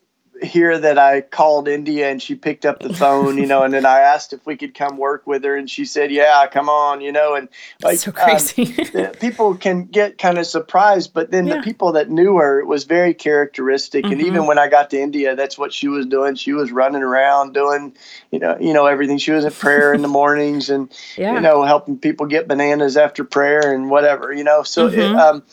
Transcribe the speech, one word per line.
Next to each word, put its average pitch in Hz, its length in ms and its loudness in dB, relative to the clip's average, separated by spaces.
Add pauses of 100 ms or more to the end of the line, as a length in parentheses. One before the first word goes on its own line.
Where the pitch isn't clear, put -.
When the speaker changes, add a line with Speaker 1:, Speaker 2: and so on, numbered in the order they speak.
(420)
Speaker 1:
hear 170 360 0
that 151 200 2
I 139 220 6
called 147 480 0
India 147 420 -4
and 135 120 -8
she 143 120 -10
picked 147 300 -8
up 143 160 -2
the 131 140 -8
phone, 139 420 0
you 139 100 -2
know, 135 160 2
and 131 120 0
then 135 100 0
I 135 160 4
asked 143 320 2
if 135 140 -14
we 151 100 -8
could 143 180 -14
come 143 220 -8
work 139 300 -4
with 139 180 -4
her, 139 100 -2
and 139 140 -6
she 143 160 -10
said, 143 260 -2
"Yeah, 143 400 4
come 143 200 -2
on," 143 320 0
you 143 100 -6
know, 147 220 0
and, 147 140 -8 (340)
like, 175 160 0
Speaker 2:
So 196 140 -8
crazy. 160 500 0
<laughs> - 160 -4
Speaker 1:
um, - 140 -4
the 190 280 -6
people 226 340 -2
can 180 300 -4
get 202 320 -2
kinda 175 300 -2
surprised, 185 680 0
but 165 180 -6
then 185 160 0
Speaker 2:
Yeah. 311 100 -2
Speaker 1:
the 285 60 -6
people 202 300 -2
that 151 180 0
knew 180 260 4
her, 143 240 2
it 143 60 -4
was 143 180 -4
very 170 280 2
characteristic. 139 920 -2
And 202 100 -2
Speaker 2:
Mm-hmm. 151 120 -2
Speaker 1:
even 175 200 0
when 147 120 2
I 143 100 4
got 143 220 4
to 139 100 -2
India, 139 360 -2
that's 135 220 -6
what 143 160 -8
she 143 140 -6
was 143 180 -4
doing. 135 300 -2
She 139 180 -6
was 139 180 -4
running 135 300 0
around 135 500 0
doing, 143 420 -2 (360)
you - 80 -4
know, - 200 -2
you 160 140 -2
know, 147 140 4
everything. 143 320 0
She 156 140 -2
was 151 120 2
at 147 100 -2
prayer 147 380 2
in 143 80 2
the 147 80 -2
Speaker 2:
<laughs> 143 120 0
Speaker 1:
mornings 147 500 0
and, 135 200 -4 (280)
Speaker 2:
Yeah. 208 160 -4
Speaker 1:
you 240 60 -2
know, 151 240 4
helping 143 340 0
people 151 280 -4
get 156 220 -2
bananas 143 480 0
after 147 280 0
prayer 143 500 0
and 131 160 -4
whatever, 143 420 2
you 143 120 -8
know. 147 180 2
So, 165 240 -2
it, 175 80 -2
Speaker 2:
Mm-hmm. 208 240 0
Speaker 1:
um, 151 240 4 (100)